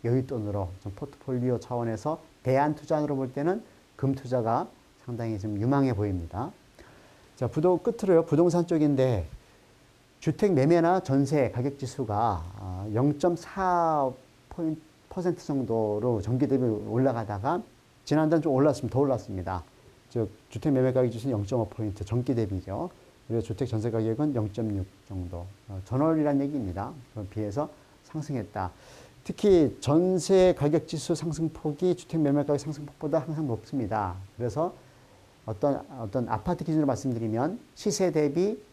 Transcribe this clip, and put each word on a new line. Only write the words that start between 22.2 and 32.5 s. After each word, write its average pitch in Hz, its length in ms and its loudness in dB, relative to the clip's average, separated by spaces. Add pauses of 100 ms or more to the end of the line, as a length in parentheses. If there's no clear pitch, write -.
대비죠. 101 540 -4 (380)
그리고 113 140 0
주택 120 260 -4
전세 117 220 -2
가격은 113 460 0
영점육 104 500 -2 (220)
정도, 90 380 -8 (240)
어, 95 160 -10
전월이란 147 560 2
얘기입니다. 120 500 -4 (220)
그에 107 140 -8
비해서 107 420 -4 (340)
상승했다. 107 680 -6 (520)
특히 175 560 4
전세 180 800 4
가격 151 300 0
지수 165 280 -2
상승폭이 156 800 -2
주택 165 240 -6
매매 143 240 4
가격 139 160 0